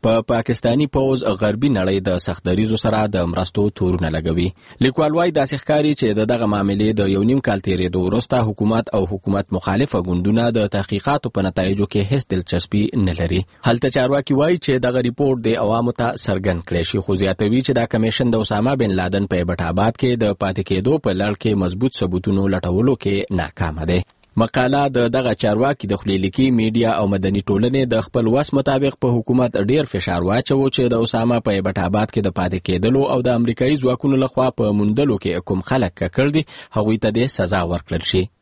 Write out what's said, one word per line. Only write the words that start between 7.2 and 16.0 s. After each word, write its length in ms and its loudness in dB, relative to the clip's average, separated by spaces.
نیم 160 2
کال 180 0
تېرېدو 400 0
وروسته 420 0
حکومت 520 0
او 20 2
حکومت 460 -4
مخالفه 500 0
ګوندونه 400 2
د 200 0
تحقیقاتو 580 -2
په 120 0
نتایجو 440 0
کې 100 0
هیڅ 100 0
دلچسپي 500 -2
نه 100 -4
لري. 220 0
هلته 300 0
چارواکي 420 0
وایي 180 2
چې 140 -2
دغه 220 0
ریپورت 400 0
د 160 0
عوامو 340 0
ته 80 0